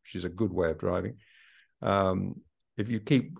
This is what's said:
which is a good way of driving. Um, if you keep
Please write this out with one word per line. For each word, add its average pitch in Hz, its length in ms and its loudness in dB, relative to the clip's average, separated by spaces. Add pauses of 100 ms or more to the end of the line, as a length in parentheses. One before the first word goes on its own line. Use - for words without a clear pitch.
which - 120 -12
is 90 100 -4
a 87 40 -4
good 95 220 -2
way 87 200 0
of 80 60 -4
driving. 92 380 -2 (640)
Um, 95 600 2 (340)
if 107 140 -2
you 113 100 0
keep 123 400 2